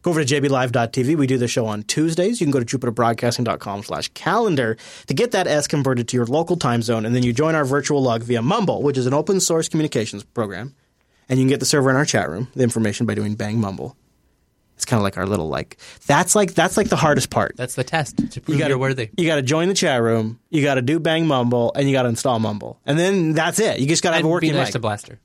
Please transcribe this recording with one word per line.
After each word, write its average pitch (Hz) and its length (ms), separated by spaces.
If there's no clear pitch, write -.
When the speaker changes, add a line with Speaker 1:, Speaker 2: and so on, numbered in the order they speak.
Speaker 1:
Go 180 80
over 160 100
to 143 40
J 143 140
B 139 80
live 131 240
dot 117 220
T 131 100
V. 156 140
We 139 100
do 131 100
the 120 120
show 120 160
on 107 180
Tuesdays. 165 560
You 170 60
can 143 60
go 135 80
to 117 60
jupiter 120 260
broadcasting 117 520
dot 104 160
com 101 240
slash - 300
calendar 160 640
to 143 60
get 233 180
that 185 160
S 147 200
converted 131 400
to - 80
your 120 120
local 170 280
time 120 260
zone, 113 240
and 117 80
then 127 100
you 120 100
join 156 220
our 151 100
virtual 139 360
log 117 220
via 117 180
Mumble, 160 420
which 135 140
is 123 80
an 127 80
open 175 280
source 165 260
communications 135 560
program. 104 520
And 131 100
you 131 60
can 131 40
get 143 120
the 135 40
server 135 240
in 131 60
our 143 80
chat 98 260
room, 101 240
the 131 100
information 113 420
by 110 100
doing 104 200
bang 110 240
mumble. 98 360
It's - 80
kinda 113 180
like 98 160
our 90 80
little, 95 220
like, 71 300
that's 165 300
like, 196 180
that's 165 220
like 214 140
the 175 80
hardest 139 320
part. - 260
Speaker 2:
That's 127 200
the 131 100
test - 320
to - 60
Speaker 1:
You - 180
Speaker 2:
prove 151 180
Speaker 1:
gotta, 147 120
Speaker 2:
you're 131 60
worthy. 127 400
Speaker 1:
you 175 80
gotta 156 160
join 156 280
the 196 40
chat 143 280
room. 113 480
You 156 140
gotta 135 180
do 147 180
bang 160 260
mumble, 120 500
and 139 120
you 135 80
gotta 123 140
install 117 300
mumble. 104 460
And 147 140
then 180 340
that's 165 260
it. - 200
You 135 80
just 165 160
gotta 170 140
have 165 80
Speaker 2:
And - 40
Speaker 1:
a - 40
working 160 180
Speaker 2:
be 143 60
nice 127 100
Speaker 1:
mic. 101 60
Speaker 2:
to 120 60
Blaster. 107 460